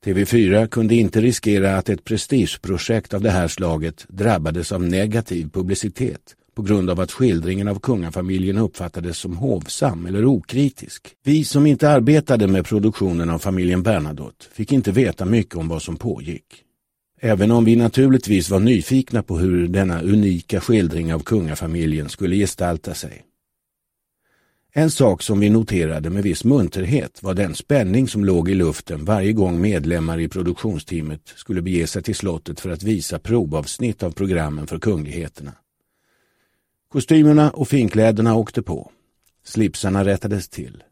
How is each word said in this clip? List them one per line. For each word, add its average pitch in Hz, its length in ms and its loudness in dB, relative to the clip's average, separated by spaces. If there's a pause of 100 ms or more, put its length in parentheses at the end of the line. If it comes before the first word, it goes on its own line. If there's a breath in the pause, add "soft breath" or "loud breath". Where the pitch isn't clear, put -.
T 101 100 -2
V 95 120 2
fyra 110 420 4
kunde 113 280 2
inte 110 260 2
riskera 104 560 2
att 92 120 -4
ett 98 140 -2
prestigeprojekt 107 1080 -2
av 98 80 -4
det 107 100 2
här 90 160 2
slaget 80 640 -4
drabbades 87 640 -2
av 90 120 -4
negativ 92 640 -2
publicitet 95 880 -6 (200)
på 110 60 -8
grund 95 280 2
av 87 100 -2
att 90 120 -4
skildringen 98 560 0
av 101 120 -4
kungafamiljen 95 800 -2
uppfattades 90 600 -6
som 90 200 -8
hovsam 98 680 -4
eller 98 200 0
okritisk. 131 840 -2 (160)
Vi 151 200 2
som 143 220 2
inte 147 240 4
arbetade 139 580 4
med 95 180 2
produktionen 98 640 0
av 82 100 -2
familjen 90 440 0
Bernadotte 76 680 -4
fick - 200 -6
inte 127 200 2
veta 95 340 0
mycket 104 300 0
om 82 120 -4
vad 80 140 -4
som 85 160 -8
pågick. 76 480 -8 (760)
Även 107 320 2
om 117 140 6
vi 113 100 6
naturligtvis 117 720 2
var 98 100 2
nyfikna 120 640 0
på 90 140 -4
hur 87 300 0
denna 90 340 0
unika 95 600 0
skildring 85 520 0
av 80 60 -2
kungafamiljen 80 880 -2
skulle 92 260 -4
gestalta 90 580 -2
sig. - 300 -14 (1500)
En 156 180 2
sak 110 300 2
som 101 180 0
vi 104 100 4
noterade 82 600 0
med 98 140 -4
viss 90 200 -2
munterhet 107 800 0
var 95 100 -4
den 90 220 -2
spänning 123 520 0
som 104 180 -2
låg 87 240 2
i 98 40 2
luften 82 520 -2
varje 101 280 0
gång 90 280 0
medlemmar 82 580 -2
i 82 80 -4
produktionsteamet 82 960 -6 (140)
skulle 90 260 -8
bege 87 260 -2
sig 90 160 -6
till 110 120 -4
slottet 82 440 -8
för 95 100 -10
att 85 140 -8
visa 95 360 -4
provavsnitt 98 840 -4
av 87 80 -4
programmen 78 560 -4
för 80 120 -10
kungligheterna. 76 760 -6 (1400)
Kostymerna 151 600 6
och - 160 -4
finkläderna 110 680 2
åkte 113 260 -2
på. - 300 -8 (540)
Slipsarna 98 600 0
rättades 101 440 -2
till. - 420 -16